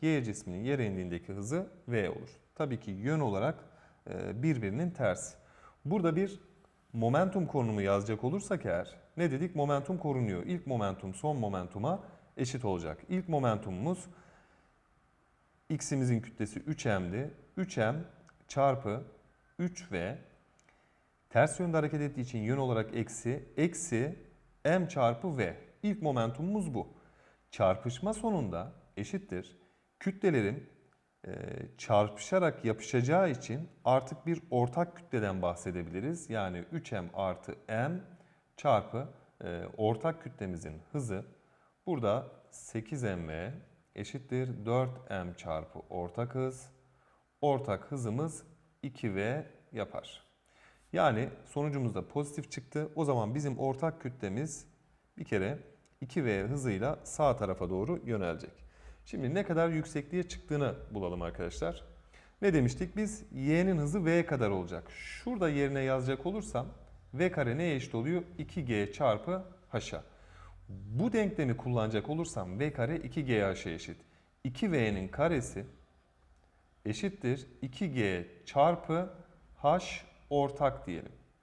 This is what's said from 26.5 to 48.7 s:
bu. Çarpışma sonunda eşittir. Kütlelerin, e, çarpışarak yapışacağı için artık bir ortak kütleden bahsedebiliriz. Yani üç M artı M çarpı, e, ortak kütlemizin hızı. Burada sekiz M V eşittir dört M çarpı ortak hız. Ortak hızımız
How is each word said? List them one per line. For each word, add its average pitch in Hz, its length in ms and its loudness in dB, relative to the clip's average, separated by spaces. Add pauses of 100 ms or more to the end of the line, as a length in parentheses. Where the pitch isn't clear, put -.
bu. 95 140 -2 (640)
Çarpışma 123 600 2
sonunda 143 580 -2 (260)
eşittir. - 600 -6 (420)
Kütlelerin, 156 720 2 (580)
e, - 40 -10 (460)
çarpışarak 117 880 4
yapışacağı 135 640 2
için 127 400 -6 (160)
artık 131 400 2
bir 165 160 -2 (100)
ortak 127 460 0
kütleden 101 440 -2
bahsedebiliriz. 90 880 -4
Yani 92 420 -2
üç 165 200 -6
M 90 220 -4
artı 92 420 -2 (120)
M 135 320 0 (580)
çarpı, 123 500 2 (360)
e, 87 200 -6 (140)
ortak 120 460 0
kütlemizin 87 580 -8 (100)
hızı. 117 340 -4 (600)
Burada 127 420 2 (240)
sekiz 120 520 -8
M 87 240 -2
V 87 260 -6 (420)
eşittir 127 680 -6
dört 127 440 0
M 90 280 -4
çarpı 80 420 -6
ortak 101 560 -6
hız. 131 340 -4 (720)
Ortak 131 500 0
hızımız 135 520 -4 (400)